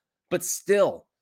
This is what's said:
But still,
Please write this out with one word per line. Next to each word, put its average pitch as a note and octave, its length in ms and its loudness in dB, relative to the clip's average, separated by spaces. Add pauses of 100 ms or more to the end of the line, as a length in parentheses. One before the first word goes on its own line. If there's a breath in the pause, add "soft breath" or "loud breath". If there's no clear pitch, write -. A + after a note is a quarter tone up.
(280)
But F3+ 160 -4
still, - 600 0 (160)